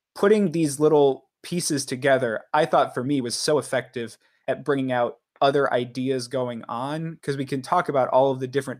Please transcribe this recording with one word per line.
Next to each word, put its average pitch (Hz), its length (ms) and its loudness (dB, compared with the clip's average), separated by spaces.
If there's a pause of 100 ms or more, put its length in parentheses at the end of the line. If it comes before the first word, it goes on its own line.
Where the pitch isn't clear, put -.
(140)
putting 202 380 4
these 147 260 0
little 147 500 4 (140)
pieces 160 420 -4
together, 127 600 0 (100)
I 156 120 4
thought 151 280 2
for 127 80 -2
me 139 180 0
was 117 140 -4
so 151 240 0
effective 123 580 -6 (300)
at 135 180 -4
bringing 135 280 -2
out 120 260 0 (220)
other 139 320 4
ideas 127 560 -2
going 123 400 -4
on, 156 520 -6
'cause 139 160 -6
we 135 100 -6
can 131 160 -6
talk 180 260 0
about 139 220 2
all 135 200 4
of 131 80 -2
the 131 80 -6
different 131 340 -4